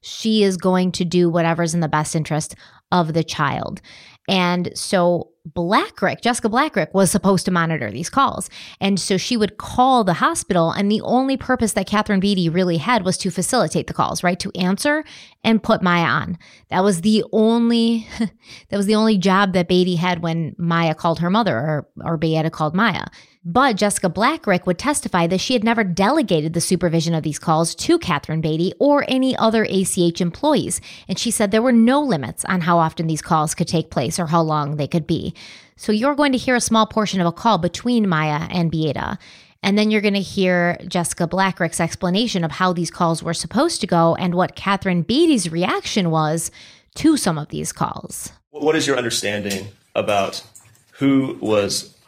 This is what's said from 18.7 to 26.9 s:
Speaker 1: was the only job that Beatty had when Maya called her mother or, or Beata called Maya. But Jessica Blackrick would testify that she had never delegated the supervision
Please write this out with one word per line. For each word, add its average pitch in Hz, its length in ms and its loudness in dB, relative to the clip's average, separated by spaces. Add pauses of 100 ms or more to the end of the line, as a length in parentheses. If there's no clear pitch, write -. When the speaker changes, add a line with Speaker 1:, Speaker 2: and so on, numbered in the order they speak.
Speaker 1:
was 202 80 0
the 214 120 2
only 220 200 4
job 190 380 2
that 175 140 2
Beatty 180 280 2
had 175 260 0
when 165 360 -4
Maya 165 360 0
called 160 260 -2
her 175 100 0
mother 196 260 2
or, 147 320 -2 (160)
or 165 140 -2
Beata 160 320 0
called 156 240 -4
Maya. 196 320 0 (380)
But 226 320 2
Jessica 196 340 0
Blackrick 214 560 0
would 180 120 0
testify 220 500 -2
that 185 120 0
she - 140 -2
had 233 100 0
never 226 180 2
delegated 190 680 2
the 170 80 0
supervision 165 540 0